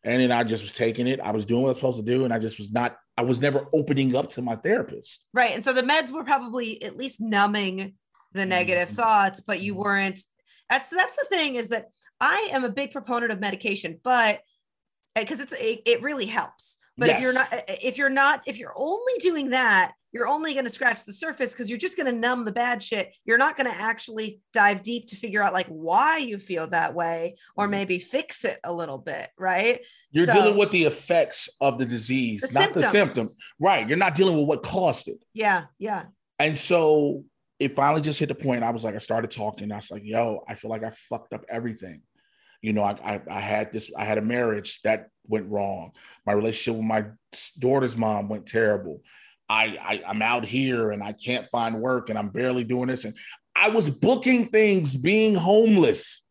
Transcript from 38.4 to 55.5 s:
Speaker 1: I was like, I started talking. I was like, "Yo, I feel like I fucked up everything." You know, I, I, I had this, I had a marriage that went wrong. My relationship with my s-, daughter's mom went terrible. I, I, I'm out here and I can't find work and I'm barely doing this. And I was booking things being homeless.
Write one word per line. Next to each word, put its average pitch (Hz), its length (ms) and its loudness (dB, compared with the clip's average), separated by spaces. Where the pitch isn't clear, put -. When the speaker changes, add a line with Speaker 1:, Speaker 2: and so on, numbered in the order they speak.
Speaker 1:
I 117 80 0
was 113 120 -6
like, 107 120 -4
I 107 40 -8
started 113 320 -2
talking. 107 400 -6
I 101 60 -8
was - 140 -14
like, 101 120 -14
"Yo, 110 440 -2
I 110 80 -10
feel 107 140 -14
like 110 140 -6
I 113 60 -8
fucked - 440 -12
up 107 160 -12
everything." 110 520 -10
You 107 120 -2
know, 107 100 2
I, 101 80 2
I, 98 140 -8
I 98 100 -8
had 104 320 -2
this, 107 260 -8
I 101 80 -4
had 107 120 0
a 107 40 0
marriage 113 600 -2
that 110 240 0
went 107 240 -4
wrong. 98 440 -6
My 101 60 0
relationship 110 440 0
with 110 100 -4
my 110 180 0
s-, - 200 -8
daughter's 127 440 2
mom 107 320 0
went 107 160 -8
terrible. 101 560 0
I, 110 320 0
I, 98 260 -6
I'm 104 140 -4
out 117 240 0
here 120 460 0
and 104 120 -6
I 104 100 -8
can't 123 340 -4
find 113 340 -2
work 123 280 -2
and 107 100 -2
I'm 104 100 -4
barely 127 340 -2
doing 123 240 -2
this. 127 160 -4
And 110 140 -10
I 208 140 4
was 214 200 2
booking 247 580 4
things 190 480 4
being 214 400 4
homeless. 190 960 6